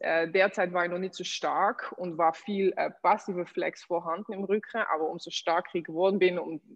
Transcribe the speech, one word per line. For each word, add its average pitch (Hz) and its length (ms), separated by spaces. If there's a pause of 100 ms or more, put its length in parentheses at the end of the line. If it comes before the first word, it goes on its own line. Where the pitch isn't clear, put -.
äh, 165 300
derzeit 190 420
war 175 120
ich 170 60
noch 180 60
nicht 185 160
so 185 100
stark 165 760
und 175 200
war 165 160
viel, 196 440
äh, 156 120 (140)
passive 202 420
Flex 160 380
vorhanden 170 500
im 196 100
Rücken. 208 380 (100)
Aber 156 180
umso 170 200
stärker 170 460
ich 170 80
geworden 180 360
bin, 180 200
und 160 240 (120)